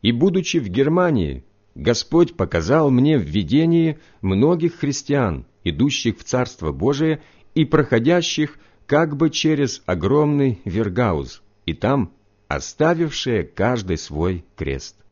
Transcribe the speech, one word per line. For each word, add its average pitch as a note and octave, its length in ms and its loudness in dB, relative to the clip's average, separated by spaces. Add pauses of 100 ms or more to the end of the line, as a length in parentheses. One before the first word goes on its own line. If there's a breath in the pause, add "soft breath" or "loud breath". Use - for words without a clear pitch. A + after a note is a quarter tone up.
И, A2+ 120 2
будучи F3 460 0
в G#2+ 100 -6
Германии, C3 720 0 (320)
Господь D3+ 600 0
показал G2 520 2
мне C3+ 280 4
в G#2+ 60 0
видении D3+ 760 2 (220 soft breath)
многих C3 540 2
христиан, C3 720 -2 (200)
идущих G#2 520 0
в - 60 -20
Царство A#2 480 -4
Божие C#3 500 -2 (320 soft breath)
и D#3+ 120 2
проходящих D3+ 920 0 (260 soft breath)
как D3 320 0
бы D#3 120 2
через D3 560 -2
огромный C3+ 800 0
Вергауз, F#2+ 800 -2 (220)
и E2 80 -4
там C3 400 -2 (340)
оставившие D3+ 960 -2
каждый G2 540 -2
свой E2+ 480 -4 (100)
крест. - 400 -8 (160)